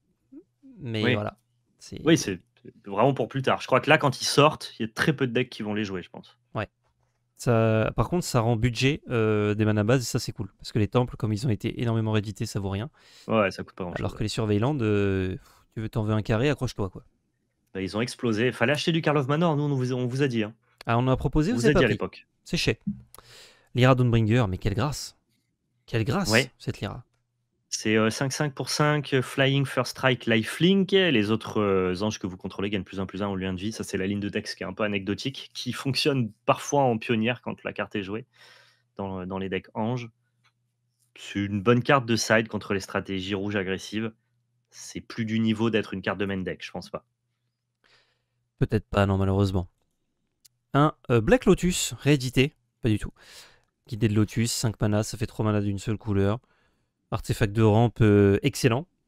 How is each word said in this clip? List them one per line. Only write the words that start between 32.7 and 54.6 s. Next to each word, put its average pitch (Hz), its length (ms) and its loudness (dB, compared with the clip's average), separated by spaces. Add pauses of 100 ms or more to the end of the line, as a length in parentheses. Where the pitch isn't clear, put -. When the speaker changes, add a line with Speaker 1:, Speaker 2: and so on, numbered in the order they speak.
Speaker 2:
plus 95 160 -10
un 95 80 -4
plus 95 160 -6
un 101 60 -2
au 98 60 -4
lien 95 160 -4
de 90 80 -6
vie. 104 120 -6
Ça, 104 120 -10
c'est 98 140 -6
la 92 80 -2
ligne 101 140 -2
de 101 100 -4
texte 104 280 -8
qui - 60 -8
est 90 40 -8
un 92 60 -10
peu 110 100 -4
anecdotique, 101 720 -4
qui 123 180 -8
fonctionne 131 580 0 (140)
parfois 139 380 0
en 117 160 2
pionnière 117 420 -2
quand 110 220 -12
la 98 100 -8
carte 101 220 -8
est 104 80 -4
jouée 107 240 -10 (720)
dans, 95 280 -8
dans 95 140 -6
les 95 100 -6
decks 95 240 -6
anges. 117 380 -4 (1040)
C'est - 240 -8
une 101 240 -4
bonne 120 180 4
carte 135 240 2
de 117 100 2
side 110 320 2
contre 104 280 -6
les 98 40 -2
stratégies 95 540 -6
rouges 101 220 -4
agressives. 101 560 -4 (580)
C'est - 320 -16
plus - 240 -8
du 110 140 -2
niveau 110 320 2
d'être 107 240 -2
une 92 80 -8
carte 98 160 -4
de 104 60 -2
main 98 120 -4
deck, 90 260 -8
je - 80 -16
pense - 200 -12
pas. - 120 -10 (1600)
Speaker 1:
Peut-être 113 280 0
pas, 101 180 2
non, 98 120 2
malheureusement. 95 500 2 (1080)
Un, 160 200 4 (160)
euh, 117 120 4
Black 208 240 4
Lotus, - 540 2
réédité, 135 540 2 (280)
pas 120 80 0
du 107 100 0
tout. - 120 -10 (760)
Guidé 110 200 -2
de 107 80 2
Lotus, 110 360 0
cinq - 280 -4